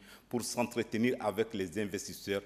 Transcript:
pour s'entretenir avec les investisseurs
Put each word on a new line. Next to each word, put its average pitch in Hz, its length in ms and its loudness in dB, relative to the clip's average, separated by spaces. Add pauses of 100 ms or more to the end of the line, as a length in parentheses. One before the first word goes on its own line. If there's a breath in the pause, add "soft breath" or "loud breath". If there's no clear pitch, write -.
(300 loud breath)
pour 117 140 0
s'entretenir 117 760 2
avec 104 340 2
les 95 240 -2
investisseurs 98 680 -2